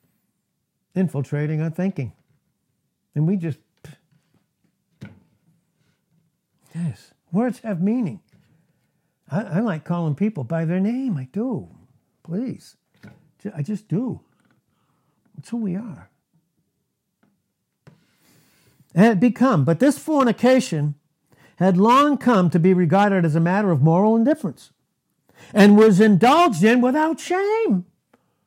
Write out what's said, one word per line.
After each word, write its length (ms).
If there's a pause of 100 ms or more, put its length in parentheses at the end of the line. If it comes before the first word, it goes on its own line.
(920)
infiltrating 680
our 80
thinking, 420 (1040)
and 120
we 100
just, 220 (3250)
yes, 380 (180)
words 280
have 220
meaning. 380 (1120)
I, 120
I 180
like 240
calling 300
people 280
by 220
their 160
name. 340
I 160
do. 380 (540)
Please, 520 (680)
Ju-, 140
I 60
just 260
do. 320 (1160)
It's 120
who 80
we 200
are. 320 (2750)
And 200
it 80
become, 420
but 160
this 180
fornication 960 (640)
had 180
long 400
come 320
to 80
be 160
regarded 520
as 100
a 40
matter 300
of 120
moral 340
indifference 560 (840)
and 240
was 220
indulged 640
in 160
without 400
shame 640 (600)